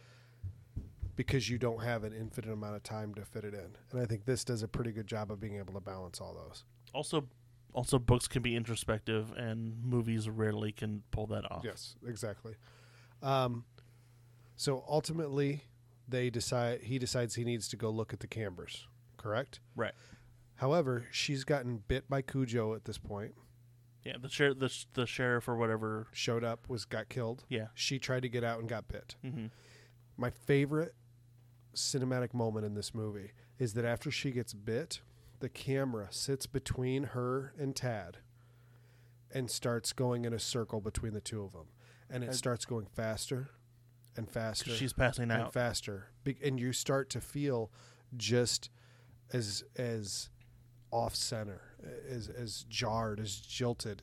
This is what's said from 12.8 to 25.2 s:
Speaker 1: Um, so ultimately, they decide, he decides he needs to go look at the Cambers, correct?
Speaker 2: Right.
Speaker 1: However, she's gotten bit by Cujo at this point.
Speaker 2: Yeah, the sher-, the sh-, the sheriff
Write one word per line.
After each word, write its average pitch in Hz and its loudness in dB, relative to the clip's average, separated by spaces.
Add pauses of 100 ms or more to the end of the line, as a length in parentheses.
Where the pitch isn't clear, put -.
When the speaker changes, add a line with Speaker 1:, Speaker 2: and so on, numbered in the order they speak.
Speaker 1:
Um, 127 4 (920)
so 131 0
ultimately, 147 2 (420)
they 123 2
decide, 120 2
he 127 0
decides 120 2
he 120 0
needs 117 0
to 113 -6
go 110 0
look 110 0
at 104 -6
the - -8
Cambers, 95 -6 (300)
correct? 110 -2 (160)
Speaker 2:
Right. 110 0 (640)
Speaker 1:
However, 131 4
she's 135 0
gotten 127 2 (100)
bit 131 2
by 139 2
Cujo 117 2
at 107 -8
this 107 -6
point. 104 -6 (680)
Speaker 2:
Yeah, 127 -6
the 139 -8
sher-, 143 6
the 131 0
sh-, - -8
the 123 0
sheriff 123 2